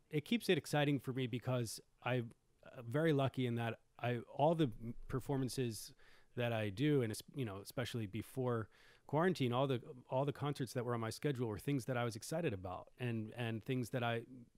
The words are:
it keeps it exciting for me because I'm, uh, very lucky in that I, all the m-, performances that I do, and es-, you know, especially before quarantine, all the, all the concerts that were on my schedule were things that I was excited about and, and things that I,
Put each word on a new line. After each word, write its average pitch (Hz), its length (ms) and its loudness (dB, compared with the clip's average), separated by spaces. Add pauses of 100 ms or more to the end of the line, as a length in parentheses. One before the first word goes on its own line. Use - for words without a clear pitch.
it 151 160 -2
keeps 233 240 0
it 180 80 6
exciting 143 420 2
for 127 140 -6
me 127 140 0
because 120 520 -2 (240)
I'm, 123 280 0 (340)
uh, - 240 -16
very 151 240 4
lucky 135 320 2
in 117 100 0
that 117 240 0 (220)
I, 120 180 0 (160)
all 160 200 6
the 160 100 6 (180)
m-, 117 100 -6 (140)
performances 131 840 -2 (420)
that 120 160 0
I 110 180 2
do, 135 340 4
and 110 80 0
es-, - 100 -6 (140)
you 135 100 -2
know, 98 180 -6
especially 113 440 -4
before 117 640 -2 (380)
quarantine, 143 460 2
all 135 140 4
the, 127 120 2 (300)
all 135 160 2
the 143 80 0
concerts 139 400 -4
that 123 100 -2
were 120 120 0
on 113 40 0
my 110 120 -2
schedule 127 360 -2
were 104 120 -2
things 143 260 0
that 131 100 -2
I 120 80 2
was 117 120 0
excited 156 380 -2
about 92 340 -8 (120)
and, 113 380 -2
and 113 260 -2
things 127 280 -2
that 127 120 0
I, 117 180 2 (360)